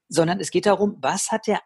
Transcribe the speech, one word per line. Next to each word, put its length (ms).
sondern 320
es 100
geht 160
darum, 340
was 300
hat 160
der 200